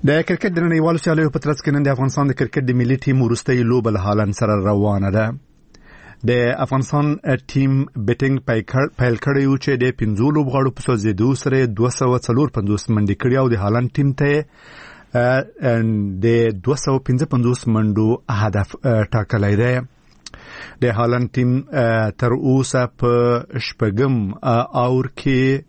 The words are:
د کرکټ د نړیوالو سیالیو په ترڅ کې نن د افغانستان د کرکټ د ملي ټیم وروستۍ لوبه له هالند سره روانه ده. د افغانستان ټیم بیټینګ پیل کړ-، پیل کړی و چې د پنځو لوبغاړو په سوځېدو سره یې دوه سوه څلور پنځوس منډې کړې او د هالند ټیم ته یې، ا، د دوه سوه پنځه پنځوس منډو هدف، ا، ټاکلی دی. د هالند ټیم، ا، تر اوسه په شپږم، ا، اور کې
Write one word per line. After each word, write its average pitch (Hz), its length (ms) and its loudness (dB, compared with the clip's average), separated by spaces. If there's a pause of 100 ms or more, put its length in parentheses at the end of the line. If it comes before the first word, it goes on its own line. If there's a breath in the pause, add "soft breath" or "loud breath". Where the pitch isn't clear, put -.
د 151 160 4
کرکټ 185 320 -2
د 170 80 0
نړیوالو 165 400 2
سیالیو 160 320 2
په 151 100 -4
ترڅ 147 160 -2
کې 147 140 -2
نن 143 80 2
د 139 60 2
افغانستان 135 420 0
د 127 80 0
کرکټ 135 300 -2
د 123 100 2
ملي 123 260 2
ټیم 131 180 2
وروستۍ 120 480 0
لوبه 117 200 2
له 101 100 -2
هالند 101 380 0
سره 104 280 0
روانه 101 440 0
ده. 107 140 0 (1040 loud breath)
د - 20 2 (340)
افغانستان 147 520 0 (360)
ټیم 135 200 2 (240)
بیټینګ 123 500 -2
پیل 113 160 0 (100)
کړ-، 135 240 0
پیل 123 200 0
کړی 139 300 0
و 135 100 2
چې 135 140 -4 (120)
د 127 160 0
پنځو 107 380 0
لوبغاړو 135 340 0
په - 160 -10
سوځېدو 110 480 0
سره 135 240 -2
یې 131 80 2
دوه 113 240 0
سوه 123 280 0
څلور 131 300 0
پنځوس 101 420 -2
منډې 104 320 0
کړې 127 140 2
او 131 120 2
د 117 80 2
هالند 110 400 0
ټیم 139 160 2
ته 143 140 0
یې، 143 140 2 (760 loud breath)
ا، 123 280 2 (800)
د 113 40 2 (380)
دوه 135 120 0 (100)
سوه 135 120 0
پنځه 131 280 -2
پنځوس 123 420 0
منډو 110 400 2 (220)
هدف، 104 460 0
ا، 113 260 0 (100)
ټاکلی 104 440 0
دی. 120 180 0 (1080 loud breath)
د 113 160 0
هالند 120 300 0
ټیم، 127 340 0
ا، 113 480 0
تر 117 220 -2
اوسه 127 560 0 (100)
په 120 140 2 (560)
شپږم، 110 760 0
ا، 120 160 0 (260)
اور 127 200 0 (120)
کې 131 260 0 (260)